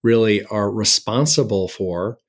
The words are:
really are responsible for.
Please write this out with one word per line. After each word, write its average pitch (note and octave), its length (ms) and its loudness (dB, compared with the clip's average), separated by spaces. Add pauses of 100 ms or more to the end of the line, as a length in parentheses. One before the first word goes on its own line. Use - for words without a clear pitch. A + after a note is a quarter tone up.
really A2 440 2
are G#2 260 -2
responsible A2 960 0
for. F#2 500 -6 (120)